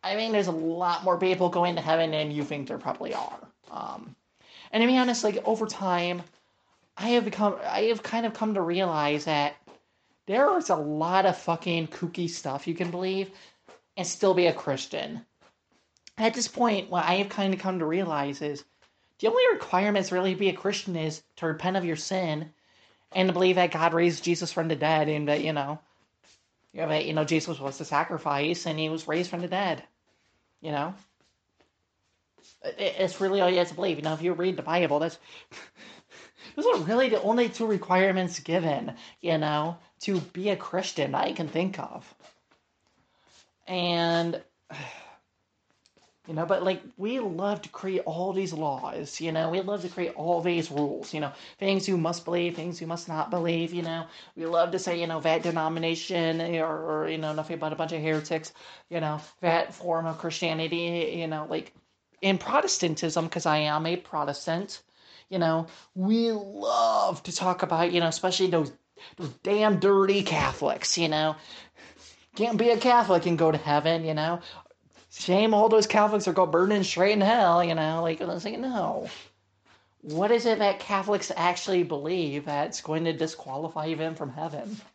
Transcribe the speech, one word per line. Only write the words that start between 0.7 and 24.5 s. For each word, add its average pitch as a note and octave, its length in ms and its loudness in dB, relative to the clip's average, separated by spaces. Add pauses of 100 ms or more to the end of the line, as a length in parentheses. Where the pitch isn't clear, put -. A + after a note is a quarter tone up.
more F3+ 140 4
people F#3 300 4
going F3 280 2
to D#3+ 60 -4
heaven D#3+ 300 2
than D3+ 180 -2
you D3 140 -2
think C#3+ 240 -8
there - 100 -6
probably - 360 -6
are. - 260 -8 (320)
Um, - 420 -12 (600)
and A3 80 4
to A#3 60 6
be B3+ 100 4
honest, B3 240 2
like, G#3+ 220 0
over A3 240 0
time, F3 520 -2 (760)
I G#3+ 140 -2
have A#3+ 140 4
become, G3+ 300 0 (100)
I G3 180 0
have A3 200 2
kind A#3 240 -2
of A3 80 -4
come A3 200 -2
to G3 60 0
realize D#3+ 680 0
that D3 280 2 (720)
there C#4+ 320 4
is - 100 -4
a G3 60 4
lot D#3 520 2
of F3 120 2
fucking E3 480 -2
kooky F3 420 -6
stuff C#3+ 380 -6
you E3+ 80 -2
can F3 160 -4
believe F#3+ 400 -4 (680)
and C3+ 80 -4
still F#3+ 300 4
be F3+ 120 6
a D#3+ 60 6
Christian. - 720 -6 (960)
At A3+ 160 2
this B3 140 -4
point, A3+ 420 0
what F3 140 0
I F3 140 4
have G3+ 100 0
kind G3 260 0
of F#3 60 -6
come F#3 180 -2
to D#3+ 80 0
realize D#3 560 -2
is D3 220 -6 (560)
the D4+ 80 4
only B4 240 4
requirements G3 580 0
really F#3 240 0
to E3 60 -6
be G3 80 2
a F3 80 0
Christian G3 400 -4
is D#3 260 -4 (140)
to E3+ 100 -4
repent E3+ 300 -2
of F#3 80 -2
your E3 100 -2
sin E3+ 560 -4 (600)
and F#3 160 2
to F3+ 40 2
believe F#3 220 4
that F3+ 160 4
God E3 240 2
raised E3+ 300 2
Jesus E3+ 280 0